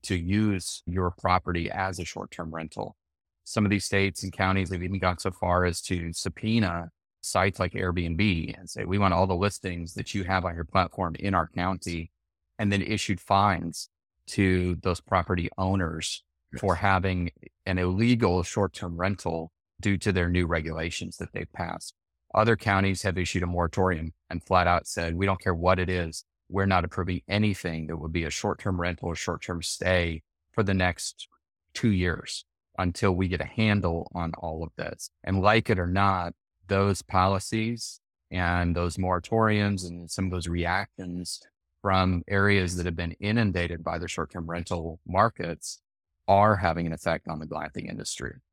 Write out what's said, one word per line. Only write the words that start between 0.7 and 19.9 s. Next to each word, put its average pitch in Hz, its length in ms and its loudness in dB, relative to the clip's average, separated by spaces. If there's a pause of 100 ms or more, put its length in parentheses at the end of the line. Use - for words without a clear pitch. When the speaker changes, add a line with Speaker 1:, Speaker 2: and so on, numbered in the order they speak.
Speaker 1:
your 90 260 0
property 90 600 0
as 95 280 -4
a 90 60 -6
short-term 82 500 -10
rental. - 420 -8 (460)
Some - 220 0
of 98 60 4
these 101 140 2
states 98 380 0
and 95 100 -6
counties 95 380 2
have 87 120 -4
even 92 180 -4
gone 90 180 0
so 95 140 -4
far 90 320 2
as 87 180 0
to 85 300 -4
subpoena 92 800 -2 (300)
sites 95 380 0
like 92 140 0
Airbnb 90 840 0
and 92 140 -18
say, - 140 -8
"We 92 140 -2
want 98 140 4
all 90 140 4
the 95 80 0
listings 87 600 -4
that - 200 -8
you 98 80 -2
have 90 220 0
on 87 100 -4
your 85 100 -4
platform 87 540 -2
in 98 160 -2
our 82 140 2
county," 87 640 -4 (480)
and 104 100 2
then 101 100 4
issued 104 400 -2
fines 95 680 2 (400)
to 92 540 2
those 90 180 0
property 90 480 0 (100)
owners 92 640 -2 (300)
Speaker 2:
Yes. - 80 -10
Speaker 1:
for 92 160 2
having 92 560 0 (340)
an 92 120 0
illegal 95 680 4
short-term 92 520 -2
rental 85 540 -2 (300)
due 98 180 2